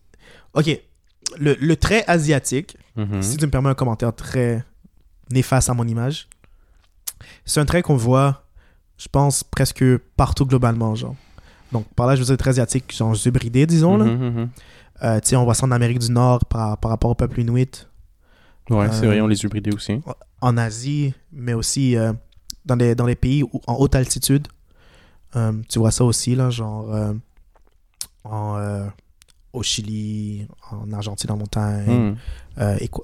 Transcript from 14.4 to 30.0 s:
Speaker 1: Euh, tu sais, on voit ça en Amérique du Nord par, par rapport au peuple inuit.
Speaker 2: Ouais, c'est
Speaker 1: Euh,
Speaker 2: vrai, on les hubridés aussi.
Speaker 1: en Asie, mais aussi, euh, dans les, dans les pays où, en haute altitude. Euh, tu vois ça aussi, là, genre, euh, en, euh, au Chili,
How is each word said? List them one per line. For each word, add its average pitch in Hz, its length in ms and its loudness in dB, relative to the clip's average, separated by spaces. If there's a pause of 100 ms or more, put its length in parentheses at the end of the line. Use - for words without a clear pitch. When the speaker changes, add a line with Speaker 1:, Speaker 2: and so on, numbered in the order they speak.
Speaker 1:
Euh, 113 180 2
tu - 100 -2
sais, 139 60 4
on 123 80 4
voit 120 100 4
ça 131 120 0
en 127 60 2
Amérique 120 260 2
du 117 120 0
Nord 123 360 4
par, 107 320 -2
par 113 120 -2
rapport 113 200 0
au 120 40 0
peuple 117 260 -2
inuit. 123 480 -2 (800)
Speaker 2:
Ouais, 104 200 4
c'est 110 140 0
Speaker 1:
Euh, 113 40 4
Speaker 2:
vrai, 107 120 4
on 107 60 2
les 107 180 0
hubridés 104 280 -4
aussi. 104 280 -6 (400)
Speaker 1:
en 123 160 2
Asie, 127 560 -2 (200)
mais 120 220 -8
aussi, 120 420 0
euh, 113 160 0 (520)
dans 123 120 0
les, 120 180 4
dans 120 120 0
les 120 100 0
pays 135 260 2
où, - 240 -6
en 120 80 -2
haute 139 200 2
altitude. 139 540 0 (840)
Euh, 113 180 0 (160)
tu - 100 -2
vois 110 120 4
ça - 140 2
aussi, 120 300 0
là, 127 160 2
genre, 110 440 -6
euh, 107 180 0 (1120)
en, 104 320 -6
euh, 101 300 -6 (720)
au 117 60 -4
Chili, 107 840 -6 (240)